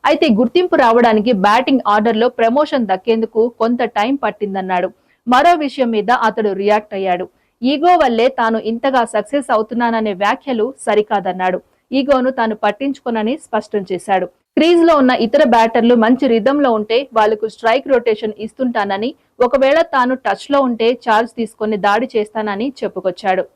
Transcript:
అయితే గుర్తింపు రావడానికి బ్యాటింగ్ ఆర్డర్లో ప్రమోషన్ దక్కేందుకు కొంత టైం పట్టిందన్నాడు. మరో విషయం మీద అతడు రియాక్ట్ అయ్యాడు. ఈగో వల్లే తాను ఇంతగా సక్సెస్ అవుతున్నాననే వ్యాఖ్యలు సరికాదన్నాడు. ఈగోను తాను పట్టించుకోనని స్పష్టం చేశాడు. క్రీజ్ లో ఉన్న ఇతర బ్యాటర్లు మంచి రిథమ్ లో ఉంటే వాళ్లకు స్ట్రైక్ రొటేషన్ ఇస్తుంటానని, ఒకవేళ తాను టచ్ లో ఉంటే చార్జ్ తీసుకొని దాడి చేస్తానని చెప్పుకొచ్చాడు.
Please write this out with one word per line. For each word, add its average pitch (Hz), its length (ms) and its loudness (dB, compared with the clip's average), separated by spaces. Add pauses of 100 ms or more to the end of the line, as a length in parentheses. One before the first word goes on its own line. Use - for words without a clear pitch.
అయితే 320 160 2 (140)
గుర్తింపు 349 420 0
రావడానికి 226 500 2 (140)
బ్యాటింగ్ 254 380 2 (100)
ఆర్డర్లో 220 340 0 (120)
ప్రమోషన్ 262 520 0
దక్కేందుకు 220 500 -2 (200)
కొంత 240 200 0 (160)
టైం 226 160 0 (100)
పట్టిందన్నాడు. 185 680 -4 (380)
మరో 285 240 4 (120)
విషయం 262 320 -2
మీద 208 160 0 (160)
అతడు 214 240 -2 (100)
రియాక్ట్ 208 360 0
అయ్యాడు. 180 280 -2 (460)
ఈగో 311 220 2 (100)
వల్లే 240 240 2 (120)
తాను 226 180 0 (140)
ఇంతగా 254 300 0 (140)
సక్సెస్ 262 400 -4
అవుతున్నాననే 220 580 -2 (100)
వ్యాఖ్యలు 233 420 -2 (200)
సరికాదన్నాడు. 185 720 -2 (320)
ఈగోను 262 480 0
తాను 220 240 -2
పట్టించుకోనని 226 720 -4 (100)
స్పష్టం 208 460 -4
చేశాడు. 180 340 -2 (320)
క్రీజ్ 339 320 4
లో 320 120 4
ఉన్న 254 100 4 (160)
ఇతర 294 160 2 (120)
బ్యాటర్లు 233 400 2 (100)
మంచి 254 220 2
రిథమ్ 247 380 0
లో 247 140 2
ఉంటే 220 200 -2 (200)
వాళ్లకు 214 280 0
స్ట్రైక్ 233 460 -2
రొటేషన్ 226 540 -2
ఇస్తుంటానని, 226 640 -4 (340)
ఒకవేళ 269 360 2
తాను 262 340 0 (100)
టచ్ 196 280 -4
లో 285 80 4
ఉంటే 233 280 0 (180)
చార్జ్ 226 320 0
తీసుకొని 214 380 -4
దాడి 208 380 0
చేస్తానని 214 540 -4 (140)
చెప్పుకొచ్చాడు. 185 640 -4 (100)